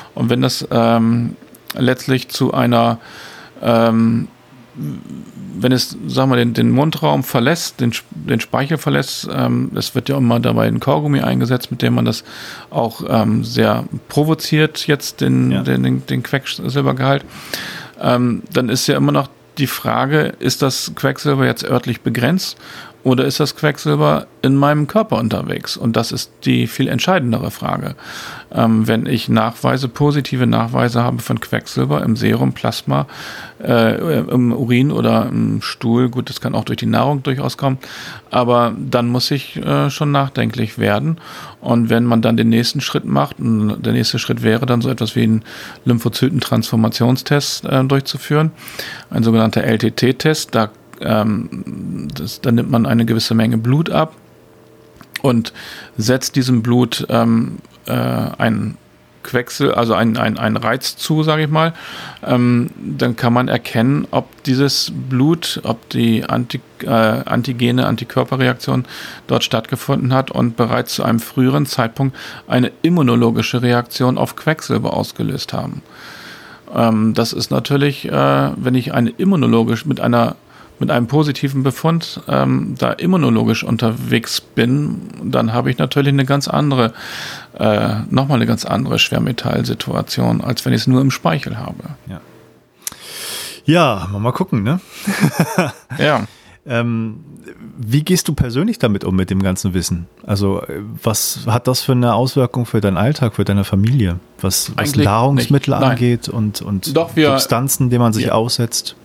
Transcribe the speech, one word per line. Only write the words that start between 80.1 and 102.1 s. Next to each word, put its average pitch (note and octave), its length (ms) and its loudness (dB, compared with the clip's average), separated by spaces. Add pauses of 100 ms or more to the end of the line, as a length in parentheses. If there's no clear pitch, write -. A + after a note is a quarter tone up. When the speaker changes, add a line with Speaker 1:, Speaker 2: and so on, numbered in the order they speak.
Speaker 1:
mit B2+ 100 0
einem A#2+ 160 2
positiven C#3+ 560 0
Befund, D#3+ 640 -2
ähm, C3+ 520 0
da B2 140 0
immunologisch A#2+ 720 2
unterwegs A#2+ 800 -2
bin, C3+ 600 0 (220)
dann A#2 300 0
habe B2+ 160 0
ich B2+ 80 -2
natürlich C#3+ 340 0
eine C#3 140 2
ganz C#3+ 220 0
andere, C3 460 2 (640)
äh, G#2+ 300 2 (200)
noch C3+ 180 2
mal C#3+ 80 2
eine A#2 120 2
ganz A#2 180 0
andere A#2 320 -2
Schwermetallsituation, - 1400 -2
als A#2+ 240 -4
wenn B2+ 80 2
ich A2+ 80 2
es - 60 0
nur B2+ 140 4
im C3+ 100 2
Speichel - 480 -2
habe. - 240 -10 (240)
Speaker 2:
Ja. F#2 120 -12 (1500)
Ja, C3 460 2
mal, G2+ 80 -4
mal A#2 120 0
gucken, A#2+ 320 -2
ne? D3+ 160 0 (600)
<laughs> - 600 -2
Speaker 1:
Ja. C#3+ 260 2 (400)
Speaker 2:
Ähm, A#2 580 -2 (540)
wie B2+ 260 0
gehst F3 240 0
du D#3 60 0
persönlich C#3 460 0
damit G#2 240 2
um, F#2 120 0
mit F#2 160 2
dem F#2+ 120 2
ganzen F#2 320 0
Wissen? F2 320 -2 (180)
Also, G2 360 0
äh, D2+ 180 -8 (240)
was - 440 -2
hat A#2 200 0
das C3 140 0
für - 120 0
eine A#2+ 220 4